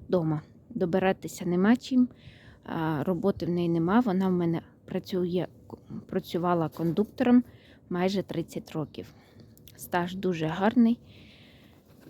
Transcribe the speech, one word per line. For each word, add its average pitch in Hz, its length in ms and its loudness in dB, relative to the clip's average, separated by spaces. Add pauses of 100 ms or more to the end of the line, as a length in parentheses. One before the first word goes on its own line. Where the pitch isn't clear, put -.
вдома. 156 340 0 (280)
Добиратися 185 760 -2
нема 185 300 4
чим, 254 320 2 (560)
а, 160 400 -2
роботи 185 420 0
в 165 40 -2
неї 175 180 0
нема. 170 320 2
Вона 190 280 2
в 185 40 2
мене 170 300 0 (220)
працює, 180 600 -2 (600)
працювала 175 600 0
кондуктором 220 760 2 (460)
майже 185 320 0
тридцять - 500 -8
років. 147 340 -8 (680)
Стаж 180 400 -4
дуже 180 300 -2
гарний, 226 520 2 (1120)